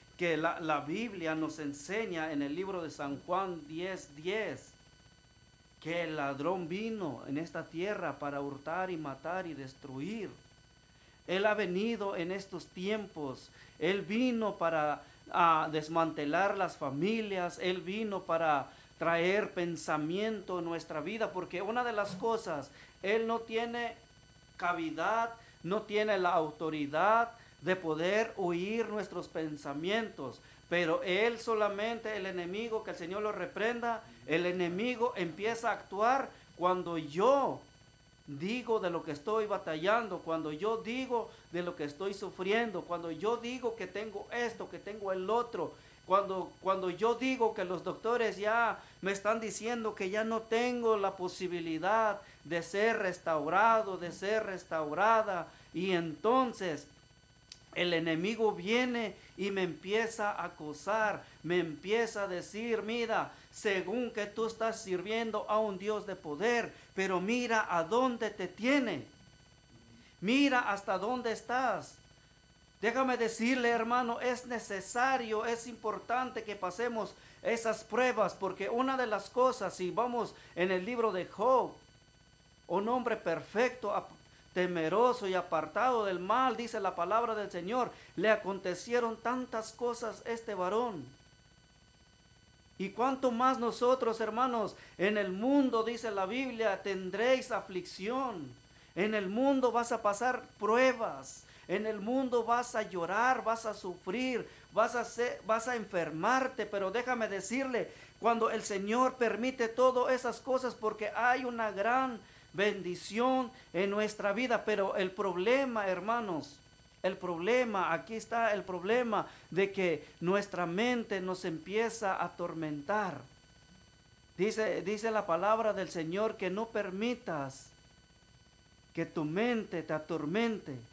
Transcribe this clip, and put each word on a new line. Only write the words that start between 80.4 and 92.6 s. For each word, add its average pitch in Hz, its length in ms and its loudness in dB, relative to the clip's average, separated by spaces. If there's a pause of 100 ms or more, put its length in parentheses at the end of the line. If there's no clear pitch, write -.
en 180 160 2
el 185 140 0
libro 226 280 0
de 185 140 -2
Job, 233 460 4 (960)
un 202 200 2
hombre 240 280 2
perfecto, 208 800 0
ap-, - 160 -2 (420)
temeroso 185 760 2
y 185 60 0
apartado 202 680 2
del 185 140 0
mal, 226 380 2
dice 226 240 -4
la 185 140 0
palabra 220 400 2
del 208 160 -4
Señor, 190 400 -2 (260)
le 202 140 4
acontecieron 214 840 0
tantas 240 560 -4
cosas 233 540 -6
a - 40 -4
este 226 240 -6
varón. 196 500 -2 (1700)